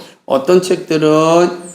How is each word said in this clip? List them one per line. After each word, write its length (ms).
어떤 340
책들은 1160